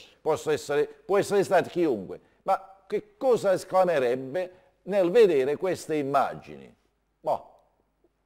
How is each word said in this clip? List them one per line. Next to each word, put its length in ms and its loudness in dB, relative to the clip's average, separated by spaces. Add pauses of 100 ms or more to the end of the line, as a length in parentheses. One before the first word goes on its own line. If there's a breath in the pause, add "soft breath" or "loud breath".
(200 loud breath)
posso 300 -4
essere, 360 -2
può 320 -4
essere 260 0
stato 240 2
chiunque, 520 -2 (220 soft breath)
ma 440 -6
che 300 -8
cosa 360 0
esclamerebbe 1000 0 (320 soft breath)
nel 260 0
vedere 460 4
queste 400 -6
immagini? 760 -4 (460)
Boh. 240 -4 (800)